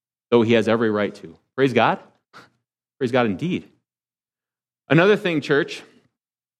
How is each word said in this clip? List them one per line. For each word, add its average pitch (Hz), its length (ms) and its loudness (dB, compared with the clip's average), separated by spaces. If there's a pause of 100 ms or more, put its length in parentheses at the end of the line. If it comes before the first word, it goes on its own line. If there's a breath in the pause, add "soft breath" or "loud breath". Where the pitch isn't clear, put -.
(300)
though 117 120 4
he 113 100 0
has 110 160 2
every 113 220 0
right 104 260 -4
to. 82 200 -20 (200)
Praise 131 160 0
God. 123 260 2 (1000 loud breath)
Praise 127 120 -4
God 123 160 0
indeed. 92 420 -6 (1200)
Another 185 280 4
thing, 170 240 -4
church, 147 420 -4 (760)